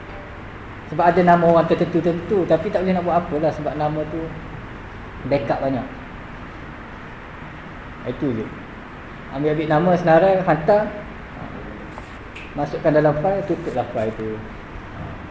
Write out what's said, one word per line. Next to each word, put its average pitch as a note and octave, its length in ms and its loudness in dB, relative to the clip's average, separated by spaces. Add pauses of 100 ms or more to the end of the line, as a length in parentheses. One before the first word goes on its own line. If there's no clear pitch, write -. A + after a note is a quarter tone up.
(920)
Sebab E3 120 2
ada F3 200 6
nama E3+ 160 8
orang E3 240 8
tertentu-tentu, E3+ 800 2
tapi D#3+ 240 4
tak F#3 160 2
boleh F#3 80 4
nak F3+ 120 0
buat F3 200 4
apalah D#3 280 2
sebab D3 200 -4
nama D3+ 280 0 (120)
tu E3 80 -4 (1040)
backup C#3 400 0
banyak. C3+ 200 0 (2250)
Itu B2 280 -2
je. A2 120 -4 (880)
Ambil-ambil D3+ 360 0
nama, E3+ 280 6
senarai, F3 480 6
hantar. G#3 400 4 (1700)
Masukkan D3 400 0
dalam D3+ 280 6
file, F#3+ 280 2
tutuplah B2 440 -2
file A2 240 -2
tu. A2 160 -4 (960)